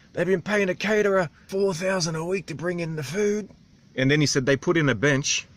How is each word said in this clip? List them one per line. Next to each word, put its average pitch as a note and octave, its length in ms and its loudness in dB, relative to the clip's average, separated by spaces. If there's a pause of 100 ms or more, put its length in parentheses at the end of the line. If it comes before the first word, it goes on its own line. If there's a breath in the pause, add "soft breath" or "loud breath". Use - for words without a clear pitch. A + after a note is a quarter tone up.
(120 soft breath)
they've E3+ 140 -2
been F#3 160 2
paying G3+ 260 0
a F3+ 60 0
caterer G3 540 0 (200 soft breath)
four G3 260 0
thousand F3 400 -2
a D#3+ 100 -4
week F#3 220 -4
to D#3+ 80 -10
bring E3+ 260 -4
in D#3+ 160 -4
the D#3 60 -6
food. G#3 460 -2 (480)
And C3 140 2
then D3+ 100 4
he D3 60 4
said C3+ 200 0
they C#3 100 4
put F3 200 0
in D#3 120 2
a B2 60 4
bench C#3 520 0 (100)